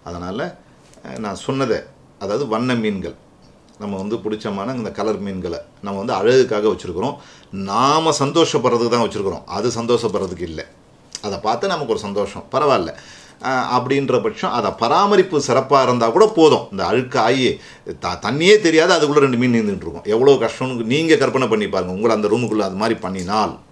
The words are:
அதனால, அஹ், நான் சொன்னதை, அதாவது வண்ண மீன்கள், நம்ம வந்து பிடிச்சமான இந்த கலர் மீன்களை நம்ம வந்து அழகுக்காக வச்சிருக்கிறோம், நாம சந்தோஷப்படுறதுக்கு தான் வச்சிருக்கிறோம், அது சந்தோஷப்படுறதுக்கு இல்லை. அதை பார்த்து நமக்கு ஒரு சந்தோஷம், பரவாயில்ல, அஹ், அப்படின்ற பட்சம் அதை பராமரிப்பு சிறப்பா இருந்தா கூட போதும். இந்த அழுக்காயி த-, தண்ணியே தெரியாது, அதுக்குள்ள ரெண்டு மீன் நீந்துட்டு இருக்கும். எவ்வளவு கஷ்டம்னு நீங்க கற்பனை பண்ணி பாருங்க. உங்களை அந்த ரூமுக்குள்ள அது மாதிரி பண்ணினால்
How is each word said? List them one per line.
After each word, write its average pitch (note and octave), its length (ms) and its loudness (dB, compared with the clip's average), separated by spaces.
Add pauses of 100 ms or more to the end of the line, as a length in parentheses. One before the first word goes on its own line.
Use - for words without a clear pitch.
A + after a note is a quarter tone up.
அதனால, F#2 540 -10 (500)
அஹ், - 120 -14
நான் G#2 160 -6
சொன்னதை, C3+ 440 -2 (400)
அதாவது G#2+ 280 -4
வண்ண A#2+ 280 -2
மீன்கள், G2 400 -4 (640)
நம்ம G2+ 180 -8
வந்து G2+ 180 -6
பிடிச்சமான G#2+ 600 -6
இந்த A2+ 160 -8
கலர் G#2 280 -4
மீன்களை F#2 400 -8 (220)
நம்ம G2 160 -8
வந்து A2 160 -4
அழகுக்காக G#2+ 540 2
வச்சிருக்கிறோம், F#2+ 480 -4 (360)
நாம C3 680 2
சந்தோஷப்படுறதுக்கு C3+ 680 2
தான் A#2 220 2
வச்சிருக்கிறோம், G2 360 -4
அது G#2 240 -4
சந்தோஷப்படுறதுக்கு G#2 720 -2
இல்லை. D#2+ 220 -10 (580)
அதை G2 160 -6
பார்த்து A#2+ 300 -2
நமக்கு D3+ 240 -4
ஒரு G2+ 80 0
சந்தோஷம், G2+ 520 -6
பரவாயில்ல, B2+ 420 0 (480)
அஹ், B2+ 340 -4
அப்படின்ற B2+ 460 0
பட்சம் A2 300 -4
அதை G#2+ 200 -2
பராமரிப்பு F3 760 2
சிறப்பா C3 360 4
இருந்தா A#2+ 260 2
கூட F#3 180 6
போதும். D#3 440 4
இந்த F#2+ 140 -4
அழுக்காயி B2 720 0 (420)
த-, F2+ 220 -6
தண்ணியே E3 380 4
தெரியாது, E3+ 340 4
அதுக்குள்ள D3+ 240 4
ரெண்டு C3 200 2
மீன் B2 160 2
நீந்துட்டு G#2 280 0
இருக்கும். E2 220 -12
எவ்வளவு A#2 420 4
கஷ்டம்னு B2+ 380 -4
நீங்க D#3 320 2
கற்பனை C3 320 2
பண்ணி G#2+ 200 0
பாருங்க. F2+ 260 -4
உங்களை A2 220 2
அந்த G#2 120 0
ரூமுக்குள்ள G#2+ 320 0
அது F#2+ 160 -2
மாதிரி A2 240 -2
பண்ணினால் F#2+ 580 -4 (140)